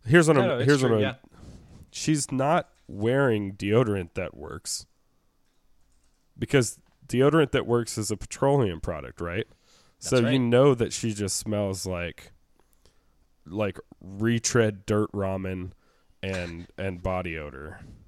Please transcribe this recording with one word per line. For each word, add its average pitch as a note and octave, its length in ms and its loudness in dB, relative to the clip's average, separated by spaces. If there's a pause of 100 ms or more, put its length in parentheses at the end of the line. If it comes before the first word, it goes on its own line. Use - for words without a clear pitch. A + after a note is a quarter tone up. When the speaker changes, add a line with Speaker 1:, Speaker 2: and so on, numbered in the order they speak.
Speaker 1:
Here's D#3 240 6
what D#3 80 6
Speaker 2:
No, B2+ 60 6
Speaker 1:
I'm, A#2 60 2
Speaker 2:
no, C3 100 0
it's B2 80 0
Speaker 1:
here's C#3+ 140 6
what B2+ 100 4
Speaker 2:
true, A2+ 80 4
Speaker 1:
I'm, G#2+ 40 2
Speaker 2:
yeah. A#2+ 120 0 (760)
Speaker 1:
she's D3+ 400 -2
not C#3 380 0 (180)
wearing G#2+ 720 0
deodorant G2+ 580 2
that F2 220 -8
works. - 500 -12 (1500)
Because - 400 0 (300)
deodorant C#3+ 420 4
that C3 160 0
works A#2 320 -2
is G#2+ 140 -4
a G#2 40 -2
petroleum B2+ 640 0
product, D2 400 -10
right? E2+ 280 -6 (500)
Speaker 2:
That's - 120 -12
Speaker 1:
So C3 80 4
you A#2 80 4
Speaker 2:
right. B2+ 140 2
Speaker 1:
know B2 360 6
that A#2 160 -2
she A2+ 220 -4
just G2+ 220 -4
smells G2+ 480 -4
like, F2 460 -10 (1160)
like, G2 300 -4 (220)
retread A2 880 -2
dirt G#2+ 260 0
ramen F#2+ 580 -6 (500)
and, F2 460 -8 (100)
and F#2 240 -6
body F2+ 380 -6
odor. D2 400 -14 (280)